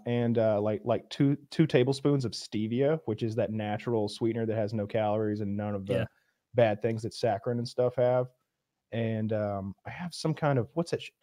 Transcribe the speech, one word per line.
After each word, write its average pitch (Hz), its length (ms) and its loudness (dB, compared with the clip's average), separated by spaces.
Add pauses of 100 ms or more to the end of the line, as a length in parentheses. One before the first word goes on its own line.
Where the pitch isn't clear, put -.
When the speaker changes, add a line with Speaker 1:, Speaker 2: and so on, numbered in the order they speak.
Speaker 1:
and, 120 320 2
uh, 110 240 4
like, 107 240 0
like, 113 240 0
two, 143 280 2 (140)
two 160 160 4
tablespoons 135 580 4
of 101 60 -2
stevia, 120 760 -2
which 113 180 -2
is 110 120 -2
that 107 160 0
natural 107 560 -2
sweetener 113 380 -2
that 110 100 -2
has 107 180 -2
no 104 140 -2
calories 107 540 0
and 101 140 -2
none 104 200 -2
of 95 100 -6
the 98 80 -2
Speaker 2:
Yeah. 104 120 0 (500)
Speaker 1:
bad 113 260 4
things 113 220 -2
that 107 100 -6
saccharin 120 440 -2
and 120 100 -4
stuff 123 300 0
have. 127 300 2 (640)
And, 110 420 -2
um, 101 420 -4 (100)
I 107 40 -10
have 170 240 -10
some 160 200 -2
kind 143 260 0
of, 110 160 -2
what's 170 160 -2
that - 100 -4
sh-, - 100 -14 (100)